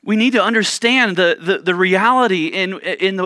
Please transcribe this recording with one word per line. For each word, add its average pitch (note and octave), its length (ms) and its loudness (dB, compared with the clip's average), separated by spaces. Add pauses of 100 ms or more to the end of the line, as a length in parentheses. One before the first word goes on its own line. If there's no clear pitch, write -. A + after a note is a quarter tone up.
We G#3 100 0
need A3+ 180 2
to A#3+ 80 2
understand A3+ 760 0
the, F3 240 2
the, F3 160 -2
the F3+ 160 -2
reality F#3 720 2
in, F#3 340 -6
in, F#3 360 -4
the, F#3 100 -4